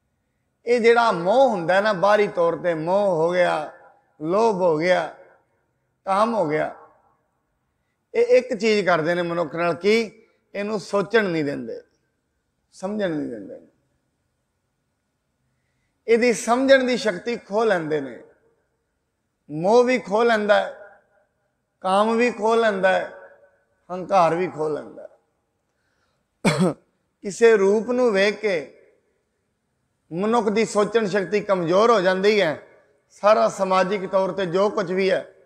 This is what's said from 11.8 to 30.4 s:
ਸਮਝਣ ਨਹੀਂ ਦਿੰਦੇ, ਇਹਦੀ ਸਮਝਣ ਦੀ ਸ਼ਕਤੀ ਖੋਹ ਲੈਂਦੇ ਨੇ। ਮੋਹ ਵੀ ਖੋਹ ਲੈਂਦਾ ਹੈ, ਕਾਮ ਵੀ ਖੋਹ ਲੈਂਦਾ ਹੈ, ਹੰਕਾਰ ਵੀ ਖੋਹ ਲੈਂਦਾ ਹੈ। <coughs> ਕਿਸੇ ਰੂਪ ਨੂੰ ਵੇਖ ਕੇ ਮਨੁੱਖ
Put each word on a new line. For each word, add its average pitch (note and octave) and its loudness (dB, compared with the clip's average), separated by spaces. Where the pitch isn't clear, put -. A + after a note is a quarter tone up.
ਸਮਝਣ G3 -6
ਨਹੀਂ C#3+ -6
ਦਿੰਦੇ, G2 -14
ਇਹਦੀ A#3 4
ਸਮਝਣ C4 2
ਦੀ B3 -2
ਸ਼ਕਤੀ G#3+ -4
ਖੋਹ G#3+ -4
ਲੈਂਦੇ D#3 -2
ਨੇ। A#2+ -14
ਮੋਹ G3 2
ਵੀ B3 2
ਖੋਹ G#3 -2
ਲੈਂਦਾ G#3 2
ਹੈ, F#3+ -2
ਕਾਮ G#3 0
ਵੀ A#3+ 2
ਖੋਹ G#3+ -2
ਲੈਂਦਾ G3 2
ਹੈ, - -4
ਹੰਕਾਰ F3 0
ਵੀ F3+ -2
ਖੋਹ D3+ -6
ਲੈਂਦਾ B2 -10
ਹੈ। - -20
<coughs> E3 0
ਕਿਸੇ A3+ 4
ਰੂਪ G3+ 0
ਨੂੰ B3 0
ਵੇਖ G3+ 0
ਕੇ F3+ -4
ਮਨੁੱਖ G#3+ 0